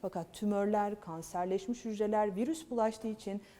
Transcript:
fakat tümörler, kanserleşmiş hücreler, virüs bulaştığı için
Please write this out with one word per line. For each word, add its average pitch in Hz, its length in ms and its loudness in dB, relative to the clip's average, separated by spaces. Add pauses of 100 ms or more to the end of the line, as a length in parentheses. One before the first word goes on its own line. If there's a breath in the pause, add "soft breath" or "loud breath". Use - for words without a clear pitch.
fakat 180 300 -4
tümörler, 208 680 2
kanserleşmiş 180 840 -2
hücreler, 214 520 2
virüs 269 340 -2
bulaştığı 226 380 0
için 208 340 -6 (160 loud breath)